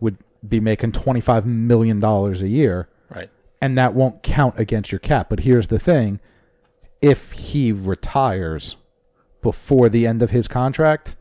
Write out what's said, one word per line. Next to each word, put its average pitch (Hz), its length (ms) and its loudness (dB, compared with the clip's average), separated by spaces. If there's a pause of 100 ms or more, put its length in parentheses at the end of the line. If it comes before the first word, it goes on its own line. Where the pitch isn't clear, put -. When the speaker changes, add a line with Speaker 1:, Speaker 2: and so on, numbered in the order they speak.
Speaker 1:
would 110 180 -4 (280)
be 107 140 0
making 110 320 -2
twenty-five 120 540 0
million 113 540 2
dollars 101 420 0
a 95 60 -2
year. 104 400 0 (200)
Speaker 2:
Right. 87 220 -16 (300)
Speaker 1:
And 135 160 -2
that 127 180 2
won't 127 280 0
count - 360 0
against 107 340 -4
your 98 80 -6
cap. 131 280 -2
But 104 120 -4
here's 117 260 2
the 110 140 -2
thing. 113 400 0 (800)
If - 320 2
he 131 400 -2
retires 95 1040 -4 (680)
before 123 460 2
the 117 180 2
end 113 160 0
of 117 80 0
his 117 160 0
contract, 139 760 -2